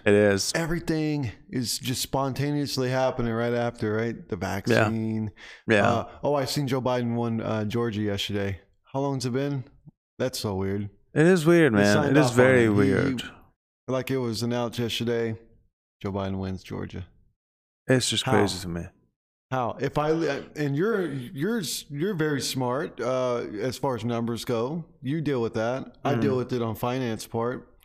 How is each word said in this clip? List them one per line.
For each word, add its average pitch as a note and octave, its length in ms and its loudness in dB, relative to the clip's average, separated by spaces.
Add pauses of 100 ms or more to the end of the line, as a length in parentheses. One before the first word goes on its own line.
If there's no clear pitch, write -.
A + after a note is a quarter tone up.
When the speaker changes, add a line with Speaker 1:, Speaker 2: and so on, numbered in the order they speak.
Speaker 1:
It G#2 80 6
is. G2+ 400 4
Speaker 2:
Everything D#3 760 -2 (180)
is B2+ 280 -4
just A#2+ 220 -4
spontaneously C3+ 880 -2
happening B2+ 460 0
right A#2+ 180 0
after, A#2+ 400 -2
right? A2+ 340 -4
The G#2+ 100 -6
Speaker 1:
Yeah. E2+ 40 -10
Speaker 2:
vaccine. A2 920 0 (360)
Speaker 1:
Yeah. G#2 220 6
Speaker 2:
Uh, A2+ 180 0 (160)
oh, C#3+ 100 2
I C3+ 120 0
seen C#3+ 220 -2
Joe C3+ 120 0
Biden B2 340 0
won, A#2 280 -2
uh, A2 240 -2
Georgia A2+ 340 -2
yesterday. G2 600 -2 (240)
How C3+ 160 -6
long's C3+ 260 -2
it A#2+ 80 -2
been? C#3 300 -2 (540)
That's B2+ 200 -2
so G#2 160 -4
weird. G2 340 -2 (240)
Speaker 1:
It D3+ 140 4
is F3+ 180 4
weird, D#3+ 300 6
Speaker 2:
He G2+ 60 6
Speaker 1:
man. G2+ 140 6
Speaker 2:
signed C#3 220 4
Speaker 1:
It D3+ 40 8
is D3+ 80 6
Speaker 2:
off - 40 2
on A#2 60 2
Speaker 1:
very B2+ 260 8
Speaker 2:
it. A2 40 6
He, - 0 -
he, G#2 40 4 (220)
Speaker 1:
weird. A#2+ 280 0 (640)
Speaker 2:
like, B2+ 240 -4
it C3+ 60 0
was A#2 260 -2
announced A#2+ 360 -2
yesterday, A#2 580 -2 (640)
Joe G2 120 -6
Biden G2 260 -4
wins F#2+ 240 -6
Georgia. F#2+ 420 -10 (840)
Speaker 1:
It's B2+ 220 2
just A2 140 -4
Speaker 2:
How? C3 80 0
Speaker 1:
crazy G2+ 300 2
to F2+ 60 -10
me. E2+ 140 -8 (680)
Speaker 2:
How? B2 260 -4
If - 180 -4
I, D3+ 140 0 (460)
and D3 180 -2
you're, F#3+ 320 0
you're, C#3 560 -4 (260)
you're D3+ 260 -4
very D3+ 260 0
smart, C3 600 -4
uh, B2 440 0 (160)
as B2+ 180 -4
far C3+ 160 -2
as A2 100 -6
numbers A#2 400 -4
go. C3 400 -2 (180)
You C#3+ 180 -4
deal C3+ 200 -2
with A2+ 140 -2
that. A#2 500 -4
I B2+ 100 0
Speaker 1:
Mm. A#2 60 0
Speaker 2:
deal C3 160 2
with B2 160 -2
it A#2+ 100 -2
on A2+ 120 -2
finance B2 540 -4
part. A#2+ 400 -4 (160)